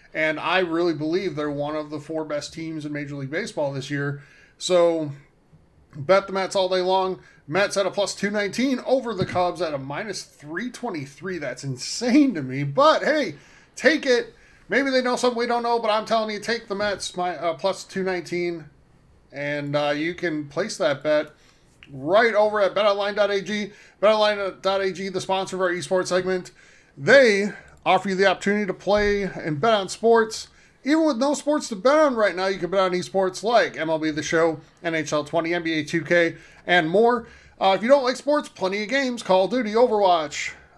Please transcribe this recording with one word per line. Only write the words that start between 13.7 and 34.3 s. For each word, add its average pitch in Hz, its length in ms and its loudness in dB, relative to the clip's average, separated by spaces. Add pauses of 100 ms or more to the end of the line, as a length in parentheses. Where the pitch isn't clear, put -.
take 302 300 2
it. 240 300 0 (340)
Maybe 269 220 2
they 254 100 2
know 247 140 0
something 240 220 0
we 233 100 -2
don't 240 160 0
know, 233 160 2
but 226 100 -2
I'm 208 160 0
telling 220 240 0
you, 208 100 -6
take 226 280 -6
the 202 80 -6
Mets, 202 420 -4
my, 180 200 -4
uh, 160 180 -2
plus 185 280 -4
two 190 200 -6
nineteen, 175 640 -4 (640)
and, 143 440 -4
uh, 147 200 2
you 160 180 -4
can 156 340 -4
place 190 300 -6
that 147 240 0
bet 151 300 0 (600)
right 190 440 2
over 208 260 2
at 180 140 2
betonline 202 400 0
dot 202 160 2
A 196 100 0
G. 202 300 -6 (280)
betonline 208 600 2
dot 196 200 0
A 190 120 -2
G, 190 160 -8
the 185 100 -4
sponsor 190 360 -4
of 185 80 -2
our 180 80 2
esports 180 360 -2
segment, 185 440 -2 (440)
they 208 560 6 (320)
offer 185 260 2
you 190 60 -2
the 190 120 4
opportunity 202 400 0
to 180 80 -4
play 202 480 0
and 165 360 -6
bet 226 140 2
on 196 160 0
sports, 226 600 2 (340)
even 311 200 2
with 294 140 2
no 277 160 2
sports 294 360 -2
to 226 60 -6
bet 247 220 0
on 302 160 4
right 208 220 0
now. 185 100 -2
You 196 140 -2
can 170 100 -4
bet 190 120 2
on 185 100 2
esports 185 500 -2
like 190 340 2
M 156 140 -4
L 160 80 0
B 156 140 -2
The 147 100 -4
Show, 160 380 2 (240)